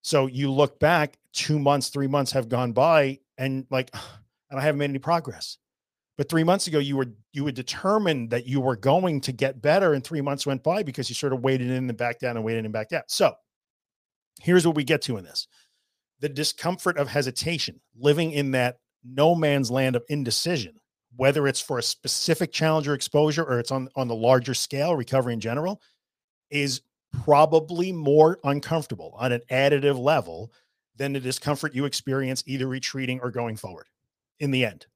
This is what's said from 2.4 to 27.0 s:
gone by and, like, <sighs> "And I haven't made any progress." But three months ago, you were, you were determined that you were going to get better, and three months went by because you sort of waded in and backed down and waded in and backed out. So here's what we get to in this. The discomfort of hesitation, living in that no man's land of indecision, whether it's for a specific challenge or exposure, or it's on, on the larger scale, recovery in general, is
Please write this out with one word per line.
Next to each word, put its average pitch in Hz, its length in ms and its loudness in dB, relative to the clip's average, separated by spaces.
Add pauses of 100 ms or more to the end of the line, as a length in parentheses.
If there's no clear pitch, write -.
gone 123 220 -2
by 139 480 4 (180)
and, 131 320 -4
like, 131 240 -2
<sighs> - 560 -18
"And 139 100 -6
I - 20 -2
haven't 147 160 0
made 143 120 -2
any 135 80 -4
progress." 160 580 -4 (600)
But 143 120 -4
three 160 160 2
months 185 240 2
ago, 156 100 0
you 139 180 -2
were, 131 120 -2 (240)
you 139 100 -6
were 147 80 -2
determined 151 800 -2
that 120 160 -2
you 131 140 0
were 127 160 0
going 151 460 2
to 135 100 -6
get 135 280 -2
better, 160 340 4
and 131 100 -2
three 160 160 -6
months 139 260 -4
went 135 160 -2
by 185 200 0
because 143 260 -6
you 123 60 -10
sort 139 180 -2
of 127 80 -2
waded 127 280 0
in 127 200 -2
and 117 100 -6
backed 120 220 -4
down 120 160 -4
and 110 80 -4
waded 113 160 -2
in 110 60 -6
and 107 60 -8
backed 110 200 -6
out. - 180 -6
So - 240 0 (1040)
here's 175 260 4
what 165 100 2
we 147 80 0
get 147 180 0
to 117 140 -6
in 92 80 -12
this. - 240 -12 (720)
The 147 80 -4
discomfort 170 680 -4
of 143 100 0
hesitation, 135 720 -4 (160)
living 147 340 2
in 143 220 -2
that 123 260 0 (240)
no 139 320 2
man's 143 360 2
land 131 260 0
of 120 120 -2
indecision, 135 720 -4 (380)
whether 139 320 4
it's 131 120 -2
for 131 180 -6
a 117 40 -4
specific - 680 -2
challenge 156 340 2
or 147 80 0
exposure, 151 480 0
or 131 160 0
it's 120 140 -4
on, 131 240 -4
on 131 100 -2
the 117 80 -2
larger 123 400 4
scale, 147 400 -2
recovery 127 380 0
in 113 80 -4
general, 147 400 -4 (680)
is 143 320 -2 (420)